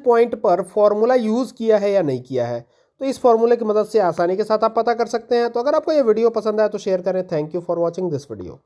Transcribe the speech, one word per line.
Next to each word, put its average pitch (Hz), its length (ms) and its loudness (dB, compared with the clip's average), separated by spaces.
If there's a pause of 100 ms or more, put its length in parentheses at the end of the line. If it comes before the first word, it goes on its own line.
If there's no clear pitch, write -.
पॉइंट 240 320 2
पर 196 280 0
फॉर्मूला 208 500 2
यूज़ 226 380 -2
किया 220 240 2
है 202 140 0
या 196 100 2
नहीं 131 220 -2
किया 123 240 -4
है। 120 180 -8 (360)
तो 269 40 -4
इस 269 140 -4
फॉर्मूले 233 380 4
की 226 80 -4
मदद 208 200 0
से 214 140 0
आसानी 175 380 0
के 214 60 -2
साथ 214 200 0
आप 220 120 0
पता 233 180 0
कर 226 140 -2
सकते 233 280 -4
हैं। 240 160 0
तो 233 80 -4
अगर 285 160 0
आपको 311 160 0
ये 302 100 4
वीडियो 226 280 2
पसंद 214 320 -2
आए 208 80 2
तो 208 80 -8
शेयर 190 240 -2
करें। 185 220 -2
Thank 151 320 -4
you 175 60 -4
for 170 160 -4
watching 170 340 -2
this 135 200 -6
video। 90 340 -14